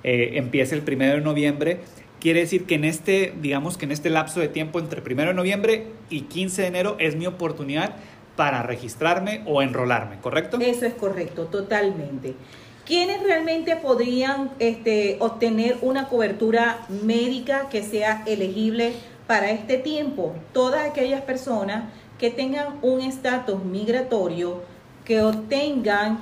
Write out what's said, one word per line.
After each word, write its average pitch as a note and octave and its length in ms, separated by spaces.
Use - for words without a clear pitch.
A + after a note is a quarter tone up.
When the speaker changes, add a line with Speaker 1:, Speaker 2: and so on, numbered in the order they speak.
Speaker 1:
eh, A#2+ 300
empieza C3+ 420
el D3 60
primero C3+ 340
de D3 60
noviembre, D3 580
quiere E3 220
decir F3+ 240
que E3 100
en D3+ 80
este, F#3 580
digamos D3 360
que - 80
en C#3+ 80
este D3+ 160
lapso D#3+ 320
de D3+ 80
tiempo D#3 300
entre D#3+ 220
primero C#3+ 280
de F#3 60
noviembre G3+ 520
y D3+ 120
quince F#3+ 420
de F3+ 40
enero F#3 320
es D#3 160
mi E3 120
oportunidad D#3+ 680
para C#3 260
registrarme E3 840
o C#3+ 160
enrolarme, B2 580
¿correcto? D3+ 400
Speaker 2:
Eso A#3+ 260
es A#3 100
correcto, F3+ 500
totalmente. E3 880
¿Quiénes F#4 380
realmente E4 540
podrían, C4 840
este, A3 600
obtener A3+ 600
una C4 280
cobertura A3+ 680
médica A#3+ 800
que G#3+ 120
sea G#3+ 440
elegible A3 680
para G#3 260
este A3+ 260
tiempo? C4+ 580
Todas C4+ 380
aquellas C4+ 320
personas A3+ 640
que A#3+ 100
tengan C#4 520
un B3+ 180
estatus B3 640
migratorio, F#3 960
que A3 160
obtengan A3 1000